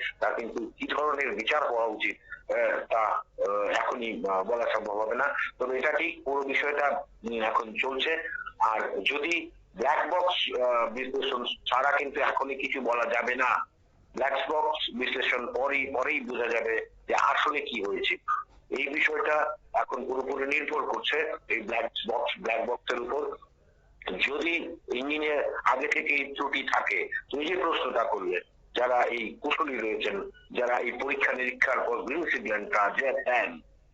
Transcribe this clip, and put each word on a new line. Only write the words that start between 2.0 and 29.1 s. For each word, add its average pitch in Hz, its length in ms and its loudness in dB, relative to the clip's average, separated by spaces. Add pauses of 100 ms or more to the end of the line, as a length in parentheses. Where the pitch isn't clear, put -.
আহ, 113 240 2
তা, - 200 0
আহ, 101 640 0
এখনই, 113 680 0
আহ, 95 160 2
বলা 113 300 0
সম্ভব 104 240 -2
হবে 110 160 0
না। 139 200 2 (240)
তবে 127 200 0
এটা 147 140 2
ঠিক, 165 320 -2
পুরো 139 180 0
বিষয়টা, 143 600 0 (260)
উম, 113 120 -2
এখন 110 380 0
চলছে। 135 480 0 (300)
আর 110 420 0
যদি 160 500 -2 (260)
ব্ল্যাক 151 340 2
বক্স, 160 500 0
আহ, 120 260 4
বিশ্লেষণ 131 580 -2
ছাড়া 131 480 0
কিন্তু 143 280 0
এখনই 131 340 2
কিছু 131 260 -2
বলা 120 240 2
যাবে 117 300 0
না। 123 320 2 (480)
ব্ল্যাক 135 360 0
বক্স 151 440 0
বিশ্লেষণ 127 520 0
পরেই, 135 400 0
পরেই 139 340 0
বোঝা 120 260 -2
যাবে 113 400 0 (220)
যে 113 60 4
আসলে 147 460 4
কি 117 220 -4
হয়েছে। - 340 0 (540)
এই 139 180 0
বিষয়টা 151 680 2 (180)
এখন 120 320 0
পুরোপুরি 131 400 0
নির্ভর 147 360 0
করছে 156 500 0 (160)
এই 113 120 0
ব্ল্যাক 113 240 -2
বক্স, - 560 -2
ব্ল্যাক 117 260 0
বক্সের 123 340 -2
উপর। 135 360 -4 (920)
যদি 160 480 -2 (180)
ইঞ্জিনে 147 480 0 (220)
আগে 135 240 4
থেকেই 143 460 0
ত্রুটি 139 380 -2
থাকে, 107 360 2 (220)
তুমি 147 160 -2
যে 180 100 0
প্রশ্নটা 131 480 2
করলে, 92 360 0 (360)
যারা 123 260 4
এই 117 380 -2